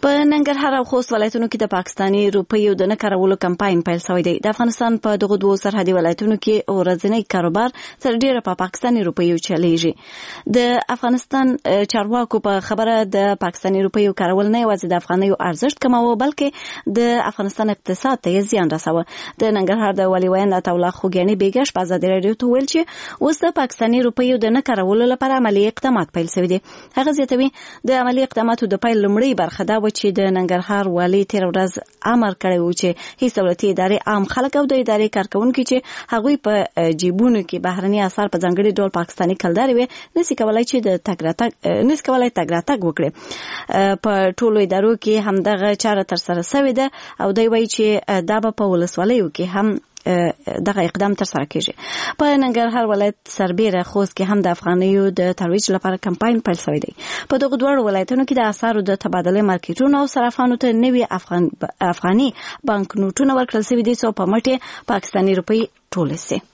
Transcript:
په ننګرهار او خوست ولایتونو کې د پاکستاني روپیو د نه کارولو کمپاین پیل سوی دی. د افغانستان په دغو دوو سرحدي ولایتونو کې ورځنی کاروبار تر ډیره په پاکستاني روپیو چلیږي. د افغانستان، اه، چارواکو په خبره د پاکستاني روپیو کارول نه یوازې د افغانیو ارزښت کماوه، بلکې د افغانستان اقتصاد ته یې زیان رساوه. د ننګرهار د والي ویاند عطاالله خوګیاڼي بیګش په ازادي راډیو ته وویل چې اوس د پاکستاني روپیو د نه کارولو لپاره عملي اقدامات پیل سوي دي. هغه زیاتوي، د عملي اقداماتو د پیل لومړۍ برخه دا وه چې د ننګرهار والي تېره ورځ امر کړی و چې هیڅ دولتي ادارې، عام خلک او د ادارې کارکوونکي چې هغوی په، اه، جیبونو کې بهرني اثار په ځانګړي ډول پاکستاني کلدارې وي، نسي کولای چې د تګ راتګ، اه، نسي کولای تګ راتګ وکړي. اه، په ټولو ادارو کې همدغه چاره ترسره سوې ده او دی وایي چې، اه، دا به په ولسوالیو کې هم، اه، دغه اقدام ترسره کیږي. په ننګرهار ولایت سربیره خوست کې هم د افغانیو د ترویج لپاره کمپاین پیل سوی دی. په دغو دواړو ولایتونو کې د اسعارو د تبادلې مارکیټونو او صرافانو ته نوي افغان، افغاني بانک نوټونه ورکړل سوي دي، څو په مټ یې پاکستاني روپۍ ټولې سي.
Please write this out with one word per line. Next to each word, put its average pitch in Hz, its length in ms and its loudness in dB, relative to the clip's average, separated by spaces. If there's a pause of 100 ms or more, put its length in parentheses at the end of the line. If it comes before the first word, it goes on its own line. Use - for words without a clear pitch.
په 285 220 2
ننګرهار 285 540 2
او 254 60 0
خوست 247 300 -2
ولایتونو 220 340 0
کې 214 100 -6
د 214 80 0
پاکستاني 196 640 0
روپیو 202 420 2
د 185 80 0
نه 190 140 2
کارولو 190 400 0
کمپاین 180 460 0
پیل 170 180 -2
سوی 180 220 -2
دی. 170 220 0
د 208 40 0
افغانستان 233 500 0
په 214 180 0
دغو 202 220 0
دوو 196 180 2
سرحدي 196 380 0
ولایتونو 180 420 2
کې 214 200 0 (140)
ورځنی 196 600 0
کاروبار 190 400 0 (320)
تر 233 160 0
ډیره 254 280 2
په 185 80 -2
پاکستاني 214 500 -2
روپیو 175 340 2
چلیږي. 165 560 0 (540)
د 214 100 2 (320)
افغانستان، 254 760 0
اه، 202 200 2
چارواکو 220 540 -2
په 202 200 0
خبره 220 440 0
د 196 320 0
پاکستاني 190 480 -2
روپیو 196 300 2
کارول 190 380 2
نه 233 140 2
یوازې 196 200 0
د 180 80 0
افغانیو 185 400 0
ارزښت 202 460 -2
کماوه، 240 360 2
بلکې 285 360 -2 (360)
د 208 120 0 (260)
افغانستان 214 440 -4
اقتصاد 208 480 -2
ته - 120 -4
یې 185 100 2
زیان 196 320 0
رساوه. 165 340 -2 (340)
د - 40 2
ننګرهار 208 500 0
د 190 60 -2
والي 185 300 2
ویاند 190 240 2
عطاالله 175 360 0
خوګیاڼي 190 460 0
بیګش 202 380 0
په 185 80 -2
ازادي 180 260 -2
راډیو 190 260 2
ته 247 140 -2
وویل 254 180 2
چې 320 140 0 (420)
اوس 302 240 0
د 339 160 0
پاکستاني 240 400 0
روپیو 247 360 2
د 214 80 0
نه 233 160 2
کارولو 214 440 2
لپاره 262 320 0
عملي 208 300 2
اقدامات 220 440 -2
پیل 170 160 -2
سوي 180 200 0
دي. 185 140 0 (360)
هغه 269 140 2
زیاتوي، 269 400 0 (340)
د 240 60 0
عملي 254 320 2
اقداماتو 233 420 0
د 196 100 0
پیل 214 300 2
لومړۍ 220 320 2
برخه 175 260 -2
دا 208 140 0
وه 214 140 0
چې 202 200 0
د 185 80 0
ننګرهار 190 680 0
والي 180 460 2
تېره 185 180 0
ورځ 185 200 0 (340)
امر 226 260 2 (120)
کړی 185 160 2
و 170 120 0
چې 175 180 0 (340)
هیڅ 233 160 0
دولتي 190 340 0
ادارې، 190 240 2 (100)
عام 208 160 0
خلک 262 340 -2
او 285 80 2
د 269 80 0
ادارې 214 420 2
کارکوونکي 220 480 0
چې 254 140 0 (360)
هغوی 240 220 2
په، 214 160 -2
اه، 170 400 0
جیبونو 185 480 2
کې 175 200 -6
بهرني 185 400 -2
اثار 202 280 0
په 185 120 -2
ځانګړي 185 320 2
ډول 196 180 0
پاکستاني 175 460 -2
کلدارې 202 400 0
وي، 247 120 2 (300)
نسي 330 180 0
کولای 220 280 0
چې 254 160 0
د 196 160 0
تګ 175 320 -4
راتګ، 226 240 -2 (140)
اه، 175 180 0
نسي 196 240 0
کولای 247 220 2
تګ 175 260 -2
راتګ 214 240 -2
وکړي. 160 320 0
اه، - 840 -4
په 190 360 0
ټولو 214 320 2
ادارو 196 320 2
کې 214 320 0
همدغه 196 460 0
چاره 202 300 0
ترسره 175 380 -4
سوې 277 320 0
ده 269 180 0 (280)
او 196 120 0
دی 226 160 2
وایي 226 200 2
چې، 214 420 0
اه، 196 120 2
دا 214 180 0
به 220 120 -2
په 214 120 -4
ولسوالیو 185 680 0
کې - 120 -8
هم، 196 380 -2 (280)
اه، 175 260 2 (260)
دغه 202 220 0
اقدام 196 320 0
ترسره 160 320 -4
کیږي. - 280 -6 (440)
په 294 200 2
ننګرهار 233 520 0
ولایت 202 260 2 (120)
سربیره 185 560 0
خوست 196 340 -2
کې - 40 -2
هم 196 200 2
د 180 60 2
افغانیو 185 600 2
د 180 220 0
ترویج 185 400 0
لپاره 190 240 0
کمپاین 214 440 0
پیل 196 160 -2
سوی 147 240 -2
دی. - 140 -8 (360)
په 269 80 0
دغو 269 180 0
دواړو 269 300 2
ولایتونو 202 380 0
کې 269 100 0
د 254 60 2
اسعارو 220 420 0
د 196 140 0
تبادلې 180 460 0
مارکیټونو 214 580 2
او 285 80 0
صرافانو 247 480 0
ته 240 160 0
نوي 240 380 4
افغان، 175 400 0 (320)
افغاني 190 520 2 (300)
بانک 208 340 -2
نوټونه 262 400 0
ورکړل 247 240 0
سوي 240 200 0
دي، 233 120 2
څو 220 180 -2
په 196 140 -2
مټ 214 220 0
یې 262 100 0 (300)
پاکستاني 190 480 0
روپۍ 220 300 0 (300)
ټولې 160 200 -2
سي. - 260 -6 (120)